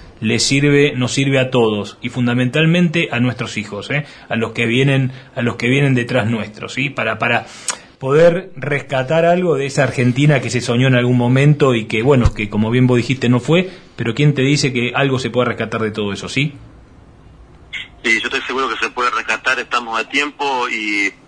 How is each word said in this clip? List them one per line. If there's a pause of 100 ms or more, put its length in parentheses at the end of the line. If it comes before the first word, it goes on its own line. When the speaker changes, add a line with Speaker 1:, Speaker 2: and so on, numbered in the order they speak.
(220)
Speaker 1:
le
sirve,
nos
sirve
a
todos
y
fundamentalmente
a
nuestros
hijos,
¿eh? (240)
A
los
que
vienen, (240)
a
los
que
vienen
detrás
nuestros,
¿sí?
Para,
para (520)
poder
rescatar
algo
de
esa
Argentina
que
se
soñó
en
algún
momento
y
que,
bueno,
que
como
bien
vos
dijiste
no
fue, (260)
pero
¿quién
te
dice
que
algo
se
puede
rescatar
de
todo
eso,
sí? (1500)
Speaker 2:
Sí,
yo
estoy
seguro
que
se
puede
rescatar,
estamos
a
tiempo
y (160)